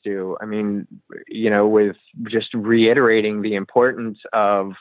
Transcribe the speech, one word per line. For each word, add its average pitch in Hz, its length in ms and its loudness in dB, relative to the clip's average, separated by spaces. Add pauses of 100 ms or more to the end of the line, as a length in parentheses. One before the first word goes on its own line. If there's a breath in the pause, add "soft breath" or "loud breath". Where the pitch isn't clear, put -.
do. 95 360 -6
I 107 60 -12
mean, 104 420 -4 (400)
you 113 220 -2
know, 104 180 4
with 107 300 2 (320)
just 110 240 -4
reiterating 113 880 2
the 104 140 -4
importance 113 640 -2 (120)
of 101 500 0